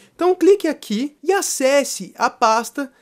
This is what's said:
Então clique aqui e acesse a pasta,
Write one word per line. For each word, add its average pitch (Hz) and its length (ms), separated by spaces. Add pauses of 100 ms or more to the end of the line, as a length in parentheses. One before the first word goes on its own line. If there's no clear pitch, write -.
(140)
Então 359 220
clique 349 320
aqui 277 520
e 330 120
acesse 269 840
a - 140
pasta, 233 720